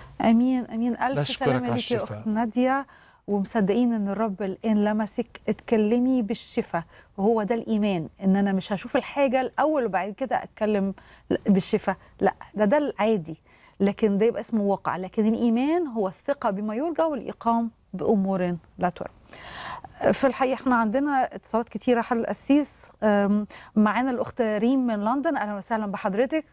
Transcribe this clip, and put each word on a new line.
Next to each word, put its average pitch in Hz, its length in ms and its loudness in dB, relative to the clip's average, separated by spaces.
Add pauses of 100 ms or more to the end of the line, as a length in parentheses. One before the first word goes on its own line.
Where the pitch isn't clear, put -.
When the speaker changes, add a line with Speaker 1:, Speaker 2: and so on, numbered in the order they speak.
(200)
Speaker 1:
آمين، 240 440 2
آمين. 233 280 -4
ألف 262 260 -2
Speaker 2:
نشكرك - 300 -2
Speaker 1:
سلامة 247 180 0
Speaker 2:
على 233 80 0
Speaker 1:
ليك 247 160 -4
يا 240 60 0
Speaker 2:
الشفاء. - 220 -6
Speaker 1:
أخت 107 80 -8
نادية، 247 600 0 (400)
ومصدقين 208 680 0
إن 208 160 -2
الرب 202 340 -4
الآن 208 420 0
لمسك. 214 640 -4
اتكلمي 240 760 2
بالشفاء، 202 600 -4 (320)
وهو 214 260 2
ده 208 120 0
الإيمان، 208 540 0 (140)
إن 190 140 4
أنا 202 160 2
مش 190 200 -2
هشوف 208 240 -4
الحاجة 262 440 0
الأول 277 440 0
وبعد 190 280 -2
كده 226 300 -4
أتكلم 202 520 -2 (520)
بالشفاء. 202 500 2 (240)
لا، - 140 2 (200)
ده، 214 100 2
ده 214 140 4
العادي، 214 640 -2 (400)
لكن 202 380 2
ده 214 80 4
يبقى 226 140 0
اسمه 226 220 -2
واقع. 196 340 -2
لكن 190 300 -2
الإيمان 240 600 2
هو 233 220 -2
الثقة 240 420 -4
بما 208 240 -4
يرجى 311 280 -2
والإيقام 233 680 -2 (240)
بأمور 190 640 0 (220)
لا 180 100 0
ترى. - 200 -8 (1040)
في - 140 0
الحقيقة 262 280 0
احنا 254 220 0
عندنا 262 580 0
اتصالات 226 340 -4
كتيرة 233 320 0
حل 233 180 -2
القسيس. - 680 0 (160)
أم، 208 440 2 (300)
معانا 214 340 4
الأخت - 300 -4
ريم 233 460 2
من 214 180 -2
لندن. 277 320 0
أهلاً 208 180 -4
وسهلاً 214 320 -4
بحضرتك، 214 680 -2